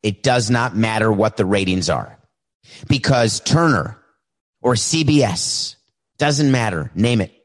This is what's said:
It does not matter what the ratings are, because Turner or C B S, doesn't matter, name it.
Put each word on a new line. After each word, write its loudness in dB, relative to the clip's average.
It -4
does 0
not 0
matter 0
what 0
the 0
ratings 0
are, -6
because 2
Turner 0
or 2
C -2
B 4
S, -4
doesn't 0
matter, -2
name 0
it. -6